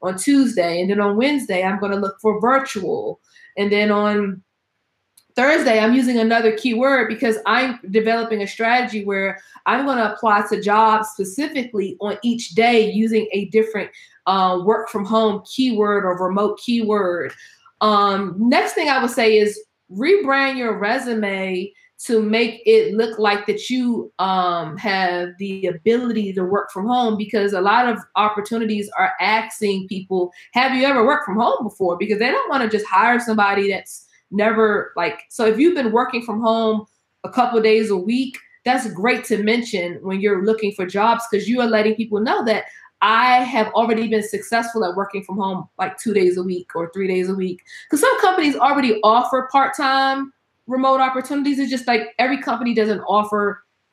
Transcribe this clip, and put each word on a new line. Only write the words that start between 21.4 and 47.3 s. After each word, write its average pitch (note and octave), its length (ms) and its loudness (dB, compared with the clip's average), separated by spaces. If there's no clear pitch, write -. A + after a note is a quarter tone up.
to A3+ 140 2
make A3 460 0
it A3 300 6
look A3 240 -2
like G3+ 260 0
that G#3 240 -4
you, B3 480 -2
um, F3 580 -2
have F#3 600 -2
the F#3+ 300 -6
ability G#3+ 680 -2
to F#3 100 -2
work G3 280 -2
from G3 160 -6
home, A#3+ 280 0
because G3+ 380 -2
a F#3 80 0
lot A3+ 260 2
of G#3+ 120 -2
opportunities G#3 840 -2
are F#3 240 0
asking G3+ 640 -2
people, F#3 460 -4
"Have C4 200 2
you B3+ 100 0
ever C4 220 4
worked C#4 200 2
from F#3+ 120 -4
home D#4 240 2
before?" F#3 360 -4
Because G#3 200 -2
they A#3+ 140 0
don't C5 180 -2
wanna B3+ 180 0
just G#3+ 200 -4
hire A#3+ 320 4
somebody G3+ 500 0
that's - 380 -8
never, G#3+ 640 0
like, E3+ 340 -4
so - 160 -2
if A3 140 4
you've F4 160 4
been B3 160 0
working A#3+ 320 0
from A3 180 -6
home A3+ 460 0
a F#3+ 60 -10
couple A#3 320 2
days A3 300 4
a G3+ 40 0
week, A#3+ 400 -2
that's B3 280 0
great A3+ 320 -2
to G#3 180 -2
mention G#3 580 -2
when F#3+ 200 -4
you're G3 220 0
looking A3 280 0
for F#3+ 160 -6
jobs, A3 440 0
'cause G3 160 0
you B3 140 0
are A#3 60 2
letting G#3+ 260 2
people A3 260 -4
know C#4 260 0
that G#3+ 180 0
I B3 400 4
have A#3+ 300 0
already A3+ 340 2
been G#3+ 160 0
successful A3+ 640 -2
at F3 100 -4
working G3 280 -6
from G3 140 -8
home, F#3+ 300 -4
like, F#3 200 -6
two G#3+ 180 -2
days F3+ 220 4
a F3+ 60 -4
week F3+ 320 -6
or E3+ 180 -6
three G3 140 -4
days F#3 220 0
a G3 60 -2